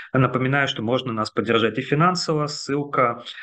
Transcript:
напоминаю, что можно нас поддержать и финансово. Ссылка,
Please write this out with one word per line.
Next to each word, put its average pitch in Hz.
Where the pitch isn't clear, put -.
напоминаю, 131
что 139
можно 123
нас 110
поддержать 110
и -
финансово. 156
Ссылка, 143